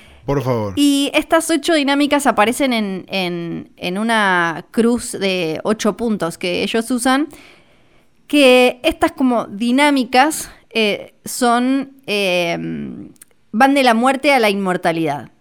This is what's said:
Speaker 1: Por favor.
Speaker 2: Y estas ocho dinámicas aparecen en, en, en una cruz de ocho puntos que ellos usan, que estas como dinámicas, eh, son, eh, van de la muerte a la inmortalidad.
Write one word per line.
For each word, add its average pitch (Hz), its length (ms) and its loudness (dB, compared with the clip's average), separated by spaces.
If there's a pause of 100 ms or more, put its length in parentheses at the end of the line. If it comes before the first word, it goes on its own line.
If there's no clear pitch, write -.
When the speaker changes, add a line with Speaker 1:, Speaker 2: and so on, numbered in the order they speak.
(260)
Speaker 1:
Por 139 180 -2
favor. 113 320 -2
Speaker 2:
Y 285 400 2
estas 320 340 0
ocho 330 240 0
dinámicas 285 540 2
aparecen 240 460 0
en, 196 360 -4
en, 175 680 -6
en 180 220 -6
una 190 720 0
cruz 233 440 0
de 180 500 -2
ocho 214 340 -2
puntos 196 400 -4
que 180 240 -4
ellos 226 300 -2
usan, 262 360 0 (1000)
que 247 560 4
estas 330 300 0
como 247 340 0
dinámicas, 262 1040 0 (220)
eh, 214 420 -2 (100)
son, 254 680 0 (120)
eh, 180 500 -2 (960)
van 269 220 4
de 277 100 2
la 247 120 4
muerte 269 360 2
a 269 80 4
la 214 120 2
inmortalidad. 170 880 -2